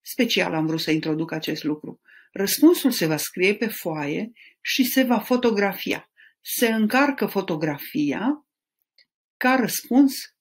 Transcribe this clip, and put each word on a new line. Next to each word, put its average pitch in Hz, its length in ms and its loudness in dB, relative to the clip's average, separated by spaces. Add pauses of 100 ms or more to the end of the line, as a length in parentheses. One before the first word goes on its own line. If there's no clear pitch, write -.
Special 190 520 -2
am 160 120 0
vrut 160 140 -2
să 160 120 -2
introduc 156 400 -2
acest 151 320 -6
lucru. 151 380 -6 (300)
Răspunsul 269 600 4
se 185 140 0
va 156 120 0
scrie 185 380 0
pe 220 120 -2
foaie 160 640 -6 (300)
și - 220 0
se 262 200 2
va 226 160 2
fotografia. 208 920 -2 (300)
Se - 260 -2
încarcă 226 580 2
fotografia 160 1200 -4 (920)
ca 254 180 2
răspuns - 840 2